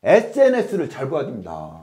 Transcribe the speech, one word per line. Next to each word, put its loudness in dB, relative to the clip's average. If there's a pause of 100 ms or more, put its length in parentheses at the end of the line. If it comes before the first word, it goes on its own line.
에스엔에스를 2
잘 -8
봐야 -4
됩니다. -12